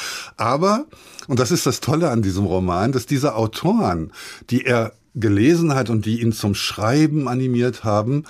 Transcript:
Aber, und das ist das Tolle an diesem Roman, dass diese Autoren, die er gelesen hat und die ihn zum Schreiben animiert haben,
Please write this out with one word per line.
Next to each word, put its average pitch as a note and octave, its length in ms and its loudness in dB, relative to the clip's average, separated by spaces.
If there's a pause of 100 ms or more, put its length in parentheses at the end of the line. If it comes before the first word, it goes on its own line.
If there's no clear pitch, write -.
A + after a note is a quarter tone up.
(360)
Aber, F3+ 480 0 (420)
und B2+ 140 0
das B2+ 100 2
ist F3 160 0
das C3 140 0
Tolle D#3 300 0
an A#2 120 2
diesem G2 220 0
Roman, F#2 480 0
dass B2+ 140 -4
diese C#3 280 0
Autoren, A2+ 800 0 (380)
die B2 160 0
er A#2 260 2 (240)
gelesen C3+ 580 4
hat B2 160 0
und A2 160 0
die A#2 140 -2
ihn A2+ 120 2
zum G#2 220 -2
Schreiben D3 720 0
animiert B2 560 -2
haben, A2+ 460 0